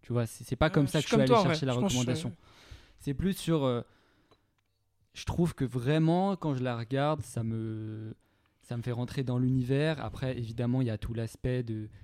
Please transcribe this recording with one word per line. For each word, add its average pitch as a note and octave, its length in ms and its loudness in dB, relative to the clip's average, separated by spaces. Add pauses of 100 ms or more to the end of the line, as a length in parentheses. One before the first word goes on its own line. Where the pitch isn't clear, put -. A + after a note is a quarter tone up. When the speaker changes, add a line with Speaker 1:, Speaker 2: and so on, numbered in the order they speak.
Speaker 1:
tu - 120 -8
vois, A#2 140 2
c'est, - 160 -14
c'est C3+ 120 -4
pas D#3 120 4
Speaker 2:
Euh, - 20 4
Speaker 1:
comme D3 180 6
ça D#3 120 2
Speaker 2:
je C#3+ 60 0
Speaker 1:
que - 40 -8
Speaker 2:
suis - 80 4
Speaker 1:
je C#3 60 6
suis C3 40 4
Speaker 2:
comme A#3 100 8
Speaker 1:
allé G#3 60 6
Speaker 2:
toi, E3+ 100 4
Speaker 1:
chercher D#3+ 120 0
Speaker 2:
ouais. - 20 2
Speaker 1:
la B2+ 60 2
Speaker 2:
Je B2 60 2
pense - 120 2
que B2+ 60 2
Speaker 1:
recommandation. B2 380 -2 (640)
C'est C#3+ 140 -4
plus F3 220 0
sur, D#3+ 280 2
euh, A#2+ 180 2 (1300)
je - 120 -12
trouve E3 300 0
que C3+ 100 -2
vraiment, D#3+ 720 2
quand D#3 180 -2
je B2+ 80 -2
la B2 160 -2
regarde, C#3 440 0
ça - 200 -6
me, A2 760 -6 (460)
ça A#2+ 160 -8
me A#2 60 -6
fait B2 80 -4
rentrer B2 320 -4
dans B2 160 0
l'univers. C3 640 2
Après, B2 340 -6
évidemment, A#2+ 440 -2
il B2 60 0
y A2+ 40 -2
a G#2+ 60 -4
tout - 160 -8
l'aspect B2 500 -4
de, A2 260 -6 (140)